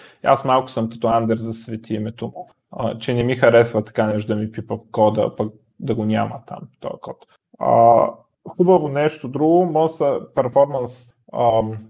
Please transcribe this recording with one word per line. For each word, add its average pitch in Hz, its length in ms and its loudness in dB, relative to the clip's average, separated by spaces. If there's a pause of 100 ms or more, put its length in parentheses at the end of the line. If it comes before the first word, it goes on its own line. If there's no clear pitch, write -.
(240)
аз 135 200 2
малко 135 260 0
съм 113 200 -4
като 117 180 -4
Андер 113 280 0
за 113 160 -8
свети 113 420 -12
името 107 320 -8
му, - 220 -16 (220)
а, 113 280 -8
че - 160 -4
не 120 80 0
ми 127 140 0
харесва 117 480 4
така - 220 -4
нещо 104 220 -4
да 110 80 -2
ми 107 160 -6
пипа 110 220 -10 (180)
кода, 110 440 2
пък 107 160 -4 (280)
да 131 140 -4
го 110 100 -4
няма 110 420 -2
там, - 120 -16 (220)
този - 200 -10
код. - 160 -14 (420)
А, 117 480 4 (420)
хубаво 175 400 2
нещо 147 400 -2
друго, 160 440 2
може 160 260 0
да 143 360 -4
перформанс, 135 720 0 (280)
ам, 110 420 0 (140)